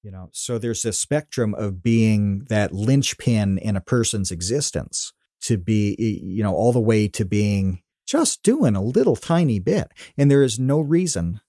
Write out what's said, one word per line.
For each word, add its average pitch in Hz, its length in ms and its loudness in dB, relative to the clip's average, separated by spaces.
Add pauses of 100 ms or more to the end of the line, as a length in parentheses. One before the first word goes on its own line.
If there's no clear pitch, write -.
You 104 80 -16
know, 92 220 -14
so - 260 -6
there's 117 240 -4
this 110 160 -4
spectrum 131 560 -2
of 98 260 -6
being 107 680 2
that 104 240 0
linchpin 107 840 0
in 104 180 -2
a 95 40 -2
person's 107 520 -2
existence 90 800 -6 (300)
to 117 140 0
be, 104 400 0
y-, 107 320 -4
you 98 140 -4
know, 98 140 0
all 113 160 2
the 120 80 2
way 107 260 2
to 104 180 -4
being 98 580 0 (220)
just - 380 -2
doing 214 320 2
a 95 80 -2
little 135 320 2
tiny 151 460 0
bit. 160 320 -2 (260)
And 143 100 4
there 139 140 6
is 117 160 0
no 135 220 0
reason 147 680 -2